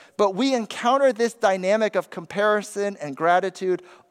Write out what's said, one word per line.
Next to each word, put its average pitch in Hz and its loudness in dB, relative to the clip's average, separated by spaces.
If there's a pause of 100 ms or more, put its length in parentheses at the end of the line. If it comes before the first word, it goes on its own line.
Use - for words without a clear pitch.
(160)
but 196 2
we 262 0
encounter 254 2
this 233 -2
dynamic 196 0
of 180 -2
comparison 202 -2
and 135 -10
gratitude 180 0 (280)